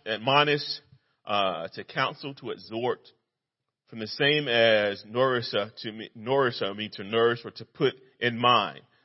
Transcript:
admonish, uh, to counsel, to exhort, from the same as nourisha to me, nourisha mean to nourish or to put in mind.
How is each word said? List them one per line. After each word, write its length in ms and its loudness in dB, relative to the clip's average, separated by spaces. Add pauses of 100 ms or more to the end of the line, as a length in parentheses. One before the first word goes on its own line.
admonish, 600 2 (640)
uh, 500 -2
to 80 -12
counsel, 520 -6
to 140 -12
exhort, 580 -4 (840)
from 80 -12
the 80 -6
same 400 0
as 580 4
nourisha 720 0
to 120 -10
me, 240 -14
nourisha 580 0
mean 200 -8
to 100 -12
nourish 400 2
or 80 -12
to 140 -16
put 280 0 (280)
in 160 0
mind. 440 4 (240)